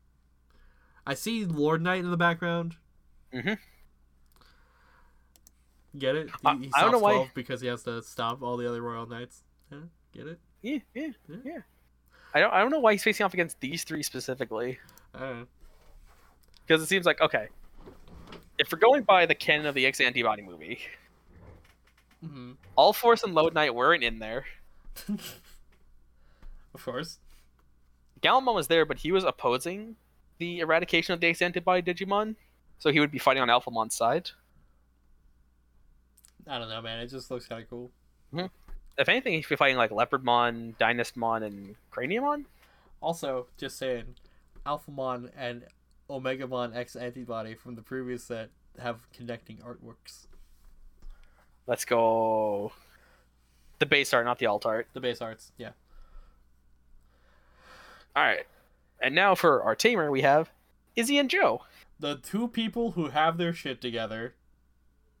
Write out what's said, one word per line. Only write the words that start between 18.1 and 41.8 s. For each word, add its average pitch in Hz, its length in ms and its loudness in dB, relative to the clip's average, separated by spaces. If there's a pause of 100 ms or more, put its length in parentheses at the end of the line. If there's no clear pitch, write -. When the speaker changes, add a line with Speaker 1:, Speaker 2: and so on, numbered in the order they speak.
Speaker 2:
if - 140 0
we're 165 60 -6
going 247 260 6
by 180 220 8
the 156 100 4
canon 151 300 2
of 143 100 -2
the 131 100 4
X 135 140 2
Antibody 117 420 2
movie, 90 380 -14 (1400)
Speaker 1:
Mm-hmm. 131 280 -14 (240)
Speaker 2:
All 180 180 8
Force 233 280 6
and 196 120 -4
Lord 160 180 6
Knight 151 220 2
weren't 139 280 4
in 113 160 -2
there. 113 280 -8 (600)
Speaker 1:
<laughs> 208 120 -4 (1600)
Of - 100 -18
course. 135 340 -8 (1040)
Speaker 2:
Galamon 240 320 4
was 175 120 0
there, 165 200 4
but 139 120 -4
he 156 140 -4
was 190 100 2
opposing 175 720 -2 (440)
the 175 220 -6
eradication 165 540 2
of 170 60 -6
the 175 80 2
X 165 140 0
Antibody 180 400 0
Digimon, 196 520 -2 (440)
so 156 120 2
he 151 80 6
would 147 140 2
be 143 60 -6
fighting 135 240 4
on 120 60 2
Alphamon's 117 460 2
side. 131 360 0 (2250)
Speaker 1:
I 135 100 -8
don't 113 100 -10
know, 113 140 -10
man. 113 160 -10
It 120 100 -10
just 127 220 -14
looks 123 160 -10
kinda 113 240 -12
cool. 123 200 -14 (440)
Speaker 2:
Mm-hmm. 175 120 -6 (520)
If 139 100 2
anything, 226 260 0
he 160 80 -2
should - 80 -6
be 151 60 2
fighting, 135 200 4
like, 117 140 4
Leopardmon, 120 880 2
Dynastmon, 117 680 0
and 101 320 -12 (160)